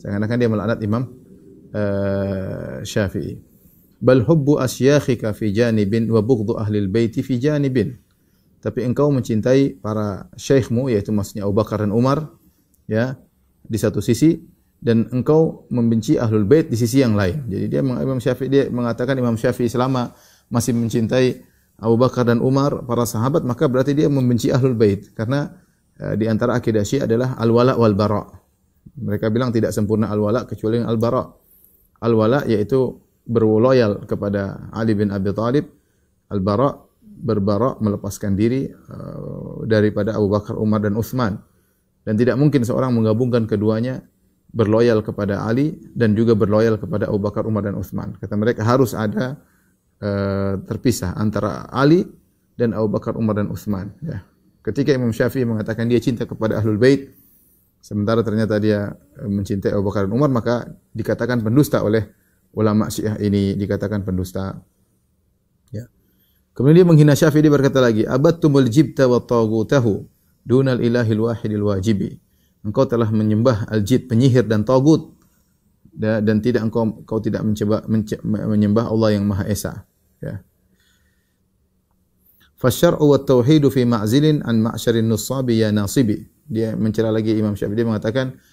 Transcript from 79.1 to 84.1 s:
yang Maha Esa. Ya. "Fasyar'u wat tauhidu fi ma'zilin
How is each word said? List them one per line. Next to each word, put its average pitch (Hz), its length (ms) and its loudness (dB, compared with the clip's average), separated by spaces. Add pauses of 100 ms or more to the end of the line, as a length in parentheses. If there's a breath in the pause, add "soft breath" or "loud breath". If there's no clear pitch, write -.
yang 101 160 0
Maha 98 160 -2
Esa. 101 400 -6 (320)
Ya. - 240 -12 (2250 soft breath)
"Fasyar'u 156 480 2
wat 139 240 4
tauhidu 135 400 4
fi 123 160 2
ma'zilin 120 560 2